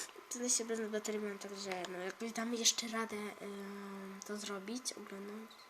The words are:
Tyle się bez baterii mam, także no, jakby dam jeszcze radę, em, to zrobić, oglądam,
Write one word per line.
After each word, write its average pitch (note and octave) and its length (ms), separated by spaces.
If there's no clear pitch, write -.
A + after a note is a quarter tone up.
Tyle B3 160
się A3+ 140
bez A3+ 160
baterii G#3+ 400
mam, G3+ 180
także G3 500
no, F3+ 100
jakby F#3+ 320
dam A3+ 240
jeszcze A#3 340
radę, A3 280
em, G3 1080
to G#3 100
zrobić, G#3 560
oglądam, G#3 560